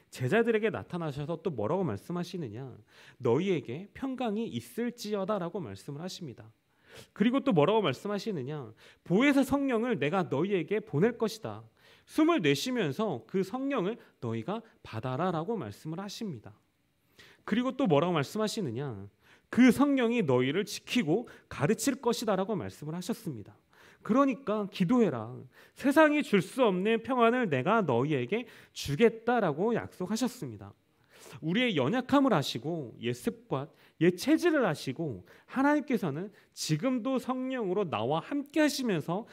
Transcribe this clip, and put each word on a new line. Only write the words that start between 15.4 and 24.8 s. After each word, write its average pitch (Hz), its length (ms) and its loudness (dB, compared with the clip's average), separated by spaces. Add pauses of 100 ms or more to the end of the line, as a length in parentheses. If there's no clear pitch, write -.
말씀을 156 440 -10
하십니다. 180 600 -10 (880)
그리고 247 320 0
또 269 100 2
뭐라고 165 260 4
말씀하시느냐? 139 960 -4 (420)
"그 247 220 8
성령이 247 520 2
너희를 135 420 2
지키고 202 640 -2 (180)
가르칠 226 480 0
것이다"라고 220 600 0
말씀을 143 400 -8
하셨습니다. 175 640 -8 (440)
그러니까 214 680 0
기도해라. 165 640 2 (420)